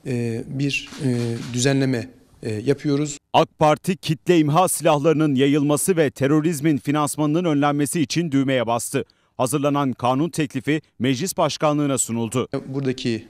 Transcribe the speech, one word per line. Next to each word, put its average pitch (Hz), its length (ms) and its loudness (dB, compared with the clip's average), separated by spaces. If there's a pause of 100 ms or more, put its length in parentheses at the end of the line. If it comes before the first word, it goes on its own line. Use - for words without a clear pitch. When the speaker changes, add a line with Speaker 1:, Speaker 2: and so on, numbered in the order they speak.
Speaker 1:
e, 120 420 -4
bir, 139 420 -4 (160)
e, 131 40 0 (440)
düzenleme, 131 560 0 (340)
e, 113 80 -6
yapıyoruz. 143 680 -2 (160)
Speaker 2:
ak 151 260 2
Parti 156 380 2
kitle 165 420 0
imha 160 280 4
silahlarının 151 680 2
yayılması 143 640 2
ve 147 140 2
terörizmin 151 680 0
finansmanının 151 680 -2
önlenmesi 147 560 0
için 160 300 -2
düğmeye 131 360 2
bastı. 117 380 -2 (320)
Hazırlanan 139 560 0
kanun 131 360 0
teklifi 147 520 -4 (180)
meclis 131 380 -2
başkanlığına 147 600 0
sunuldu. 117 500 -2 (180)
Speaker 1:
Buradaki 131 640 -4